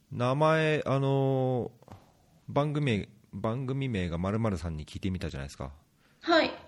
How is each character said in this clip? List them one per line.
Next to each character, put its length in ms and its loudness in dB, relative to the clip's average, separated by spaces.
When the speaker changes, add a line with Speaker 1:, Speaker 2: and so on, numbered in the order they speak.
Speaker 1:
名 240 0
前、 500 4
あ 140 2
の、 720 2
番 260 0
組、 340 0
番 360 -2
組 220 -2
名 200 0
が 80 -2
〇 220 0
〇 180 0
さ 120 -6
ん 60 -4
に 100 -8
聞 120 -14
い 20 -10
て 120 -2
み 80 -2
た 100 -4
じ 80 -8
ゃ 20 -6
な 60 -6
い 20 -10
で 40 -12
す 60 -16
か。 140 -8
Speaker 2:
は 220 4
い。 80 -2